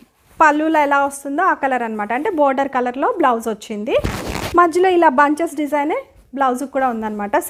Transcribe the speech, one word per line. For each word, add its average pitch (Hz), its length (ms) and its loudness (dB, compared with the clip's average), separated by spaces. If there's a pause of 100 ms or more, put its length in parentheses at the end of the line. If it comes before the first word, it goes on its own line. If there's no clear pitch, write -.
(420)
పళ్ళులో 311 440 4
ఎలా 277 200 2
వస్తుందో 277 360 -4 (100)
ఆ - 100 2
కలర్ 262 240 -2
అనమాట. 214 320 -6
అంటే 370 120 -4 (100)
బోర్డర్ 269 360 2
కలర్లో 247 320 -2 (120)
బ్లౌజ్ 240 340 2
వచ్చింది. 214 420 -6 (640)
మధ్యలో 359 380 4
ఇలా 320 120 6 (100)
బంచెస్ 294 420 0
డిజైనే 294 360 -2 (400)
బ్లౌజ్ 254 240 0 (120)
కూడా 262 200 0
ఉందన్నమాట, 214 420 -6 (140)